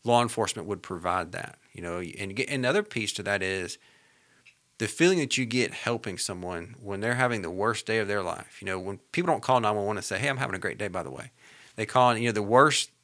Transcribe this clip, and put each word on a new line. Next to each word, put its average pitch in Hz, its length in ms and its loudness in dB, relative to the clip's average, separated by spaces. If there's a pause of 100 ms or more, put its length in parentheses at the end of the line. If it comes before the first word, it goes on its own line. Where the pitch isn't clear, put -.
law 120 180 6
enforcement 107 460 -2
would 98 140 -4
provide 87 500 -2
that, - 260 -10 (140)
you - 100 -12
know. 87 160 -4 (200)
And 98 180 -6
get, 117 140 -2
another 143 320 2
piece 117 320 -6
to 104 100 -8
that 101 180 0
is 95 360 -4 (1000)
the 113 100 0
feeling 180 300 4
that 135 200 0
you 131 80 0
get 120 260 0
helping 110 460 -4
someone 90 640 -6
when 101 200 -8
they're 117 140 0
having 120 280 2
the 82 80 -4
worst 104 360 -2
day 110 120 0
of 104 100 0
their 101 140 0
life. 85 380 -8
You 98 60 -8
know, 95 120 -4
when 98 200 -6 (140)
people 175 200 2
don't 117 100 0
call 127 180 4
nine 107 140 2
one 101 120 0
one 104 100 0
and - 80 -6
say, 95 140 -4
"Hey, 135 100 0
I'm 135 80 0
having 131 180 -4
a 92 60 -6
great 101 180 -6
day, 104 100 -4
by 90 140 -6
the 65 80 -8
way." 67 200 -12 (460)
They 110 100 -2
call, 123 240 6
and, 113 120 2
you 120 60 2
know, 113 40 2
the 107 100 2
worst 127 480 6 (120)